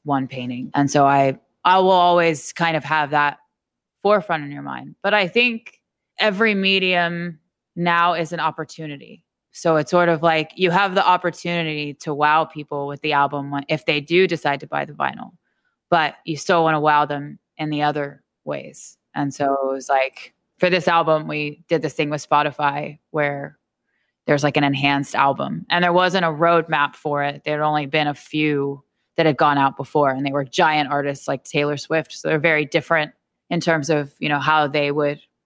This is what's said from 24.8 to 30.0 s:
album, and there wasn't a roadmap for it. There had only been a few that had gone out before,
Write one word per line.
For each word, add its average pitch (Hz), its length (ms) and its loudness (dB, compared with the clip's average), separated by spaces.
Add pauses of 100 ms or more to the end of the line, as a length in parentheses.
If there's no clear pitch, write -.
album, 139 560 0
and 175 120 2
there 175 80 4
wasn't 180 320 2
a 170 40 2
roadmap 160 680 2
for 143 280 -4
it. 143 200 -6
There 151 140 -2
had 151 80 0
only 151 220 0
been 151 180 0
a 147 80 -2
few 139 720 -4 (340)
that 165 80 4
had 147 120 2
gone 147 200 4
out 139 180 2
before, 143 360 0